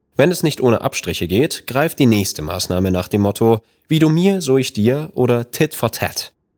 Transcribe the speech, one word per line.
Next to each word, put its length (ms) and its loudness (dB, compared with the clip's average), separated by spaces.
Wenn 160 4
es 120 -4
nicht 180 -2
ohne 200 4
Abstriche 460 -6
geht, 400 -2
greift 320 -2
die 60 4
nächste 360 2
Maßnahme 500 -2
nach 180 -2
dem 120 0
Motto, 380 2
"Wie 100 2
du 80 4
mir, 340 2
so 160 2
ich 140 -2
dir" 440 0
oder 360 0
"Tit 240 -2
for 160 -2
Tat". 400 -8